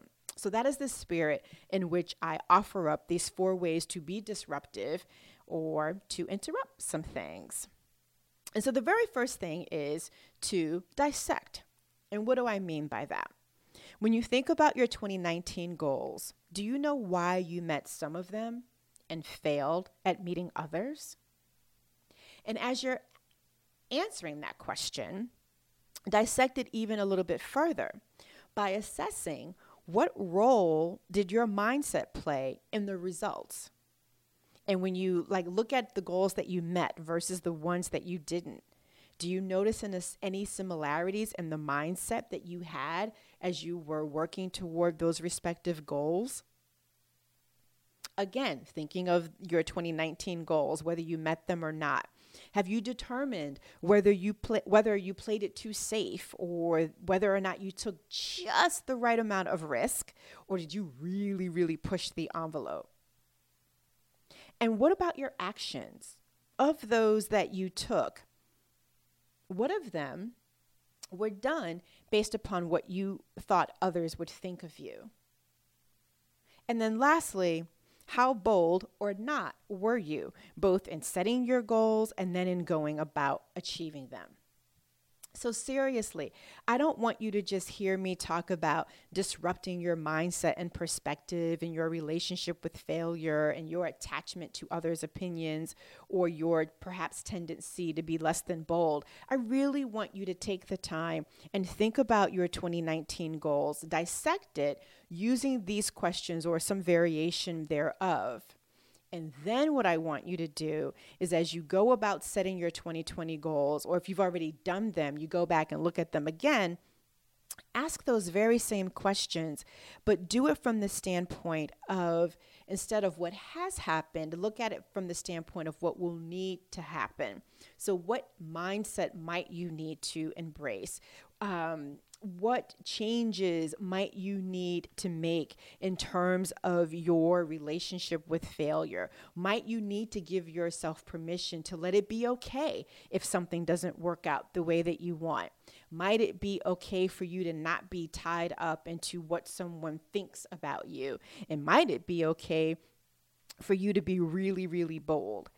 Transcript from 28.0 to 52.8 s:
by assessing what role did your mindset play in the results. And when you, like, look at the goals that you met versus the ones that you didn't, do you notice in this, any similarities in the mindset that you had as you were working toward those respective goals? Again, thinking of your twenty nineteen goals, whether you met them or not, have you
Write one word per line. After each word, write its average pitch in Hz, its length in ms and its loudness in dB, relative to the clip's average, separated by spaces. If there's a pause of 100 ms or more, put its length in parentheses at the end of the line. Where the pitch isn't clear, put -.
by 202 160 0
assessing 180 840 -4 (300)
what 220 320 4
role 185 840 4 (100)
did 185 220 2
your 233 140 4
mindset 208 680 0
play 135 480 -2 (120)
in 208 140 0
the 196 120 -4
results. - 720 -6 (960)
And 185 160 0
when 185 120 0
you, 185 340 2
like, 185 200 0
look 214 240 -2
at 247 220 0
the 196 80 -2
goals 185 320 2
that - 140 -4
you 180 120 -2
met 170 380 0
versus 170 420 -4
the 170 140 -2
ones 175 340 -2
that - 160 -4
you 175 140 -4
didn't, 160 440 -6 (540)
do 170 120 -6
you 185 120 0
notice 190 420 2
in 202 80 -6
this, 180 320 -6
any 196 220 -4
similarities 185 880 -2
in 165 160 -6
the 156 80 -4
mindset 156 760 -2
that - 140 -8
you 175 160 -10
had 165 520 -4 (280)
as 160 240 -2
you 175 140 -4
were 156 260 -4
working 165 460 -2
toward 170 480 0
those 165 240 2
respective 170 640 -4
goals? 165 580 0 (1700)
Again, 196 480 -2
thinking 180 440 -4
of 170 220 4 (180)
your 165 140 4
twenty 170 280 -4
nineteen 160 540 -4
goals, 156 380 2
whether 170 180 -2
you 165 180 -2
met 160 280 -2
them 170 180 -2
or 156 80 -2
not, 151 360 0 (440)
have 196 160 2
you 220 120 0